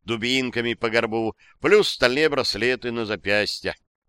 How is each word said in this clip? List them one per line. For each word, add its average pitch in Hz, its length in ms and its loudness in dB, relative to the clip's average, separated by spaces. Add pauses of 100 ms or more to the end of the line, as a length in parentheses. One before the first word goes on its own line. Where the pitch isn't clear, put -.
дубинками 120 680 -2
по 113 160 -4
горбу, 113 460 0 (260)
плюс 190 280 4
стальные 135 400 2
браслеты 123 640 -2
на 117 140 -4
запястья. 101 720 -2 (340)